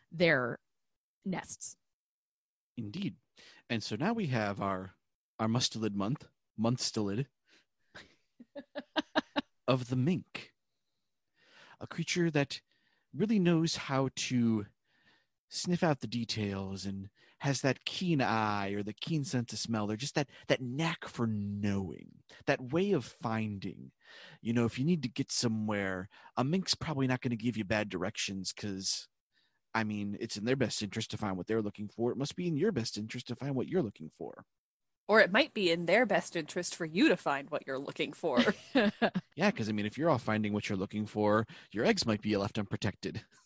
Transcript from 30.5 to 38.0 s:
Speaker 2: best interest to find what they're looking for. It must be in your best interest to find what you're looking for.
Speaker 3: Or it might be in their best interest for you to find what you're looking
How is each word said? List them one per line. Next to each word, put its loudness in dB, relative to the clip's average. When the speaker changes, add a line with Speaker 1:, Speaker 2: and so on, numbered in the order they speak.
Speaker 2:
best 0
interest -6
to -6
find -4
what -8
they're 0
looking -6
for. -2
It -4
must -4
be -4
in 0
your 2
best -2
interest -8
to -6
find -4
what -2
you're 0
looking -8
for. -12
Speaker 3:
Or 8
it 6
might 4
be 4
in 0
their 6
best 0
interest -2
for -6
you 4
to 4
find -2
what -4
you're -4
looking -4